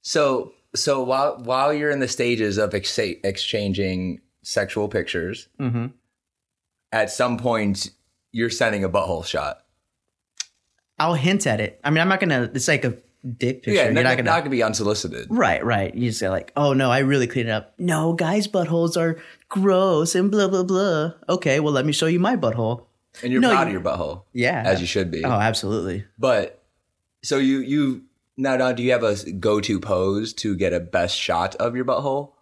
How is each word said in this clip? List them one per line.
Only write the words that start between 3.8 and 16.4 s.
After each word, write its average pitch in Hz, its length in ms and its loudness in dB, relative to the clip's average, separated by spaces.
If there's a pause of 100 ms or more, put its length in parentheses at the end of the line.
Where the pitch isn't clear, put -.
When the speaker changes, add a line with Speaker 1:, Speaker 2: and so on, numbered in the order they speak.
Speaker 1:
sexual 104 440 -2
pictures, 92 640 -6 (100)
Speaker 2:
Mm-hmm. 120 280 -2 (1040)
Speaker 1:
at 110 180 0
some 120 260 0
point 107 540 -2 (400)
you're 117 180 -2
sending 107 360 0
a 92 40 -2
butthole 85 360 -2
shot. 71 320 -4 (1400)
Speaker 2:
I'll 165 160 2
hint 175 320 0
at 110 120 0
it. - 240 -6
I 143 60 -2
mean, 156 100 2
I'm 175 100 0
not 190 100 2
gonna, 131 340 0
it's 131 140 -2
like 143 180 2
a 120 100 -2 (420)
dick 127 260 -4
picture. 123 100 -2
Speaker 1:
Yeah, 170 120 4
Speaker 2:
You're 139 80 2
Speaker 1:
not, 131 100 4
Speaker 2:
not 127 140 4
gonna 127 120 -2
Speaker 1:
not 165 100 4
gonna 147 120 -4
be 120 100 0
unsolicited. 104 680 -2
Speaker 2:
Right, 139 340 2
right. 104 300 0
You 120 160 -2
say 104 180 -2
like, 95 260 -4